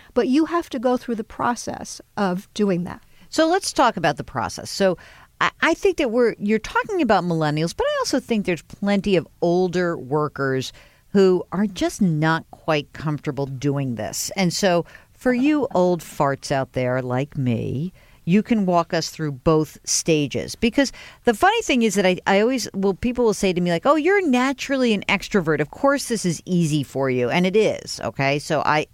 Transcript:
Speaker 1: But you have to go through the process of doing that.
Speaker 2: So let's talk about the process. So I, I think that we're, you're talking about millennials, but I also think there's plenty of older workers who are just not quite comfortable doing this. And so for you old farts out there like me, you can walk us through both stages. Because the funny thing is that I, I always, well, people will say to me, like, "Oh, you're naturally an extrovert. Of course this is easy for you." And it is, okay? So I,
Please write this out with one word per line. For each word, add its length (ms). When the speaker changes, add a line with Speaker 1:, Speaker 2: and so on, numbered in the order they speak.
Speaker 1:
But 160
you 160
have 240
to 100
go 160
through 200
the 100
process 720
of 380
doing 320
that. 160
Speaker 2:
So 200
let's 260
talk 240
about 180
the 80
process. 460
So 280
I, 180
I 140
think 240
that 140
we're, 280
you're 200
talking 420
about 240
millennials, 500
but 100
I 140
also 220
think 240
there's 160
plenty 560
of 100
older 560
workers 760
who 420
are 160
just 340
not 500
quite 420
comfortable 540
doing 480
this. 420
And 160
so 320
for 220
you 420
old 260
farts 520
out 180
there 300
like 340
me, 560
you 160
can 240
walk 280
us 160
through 240
both 500
stages. 720
Because 380
the 80
funny 280
thing 200
is 140
that 100
I, 200
I 140
always, 340
well, 200
people 320
will 80
say 180
to 80
me, 100
like, 160
"Oh, 120
you're 280
naturally 680
an 160
extrovert. 500
Of 120
course 360
this 180
is 200
easy 380
for 260
you." 200
And 160
it 120
is, 440
okay? 380
So 260
I, 280